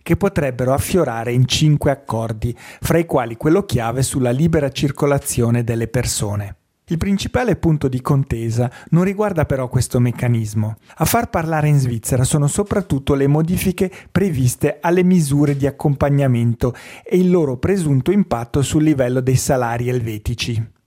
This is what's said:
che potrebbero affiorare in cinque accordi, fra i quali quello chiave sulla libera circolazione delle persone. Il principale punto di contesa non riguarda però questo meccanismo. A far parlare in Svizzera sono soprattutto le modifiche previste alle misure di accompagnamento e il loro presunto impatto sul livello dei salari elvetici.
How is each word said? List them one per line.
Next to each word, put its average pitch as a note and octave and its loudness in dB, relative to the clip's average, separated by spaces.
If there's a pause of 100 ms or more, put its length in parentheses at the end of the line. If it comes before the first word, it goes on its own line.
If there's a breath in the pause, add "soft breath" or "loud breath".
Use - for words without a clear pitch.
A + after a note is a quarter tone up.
che E3 0
potrebbero C3 0
affiorare B2 -2
in B2+ 4
cinque D3+ 2
accordi, A2+ -4
fra - -4
i E3+ 0
quali A#2 -2
quello E3+ 2
chiave A#2 -2
sulla B2+ 0
libera D3+ 2
circolazione C3+ 0
delle A2+ -2
persone. G#2 -4 (320)
Il E3 -2
principale G3 0
punto D3+ 0
di B2 -4
contesa A#2+ 0 (200 loud breath)
non E3+ 4
riguarda F#3+ 0
però C3 -2
questo B2+ 0
meccanismo. A2 0 (200 loud breath)
A D#3+ 0
far A#3 0
parlare D#3+ 0
in D3 4
Svizzera B2 -2
sono C#3+ 2
soprattutto D#3 -2
le C#3 2
modifiche F3+ 0 (220 loud breath)
previste C#3+ 0
alle F3+ 2
misure D3 2
di C#3 0
accompagnamento C3 0 (280 loud breath)
e - 0
il F3+ 4
loro D#3 2
presunto E3 0
impatto D3 0
sul C#3+ 0
livello C3 2
dei B2+ 2
salari A#2+ 0
elvetici. A2+ -4 (120)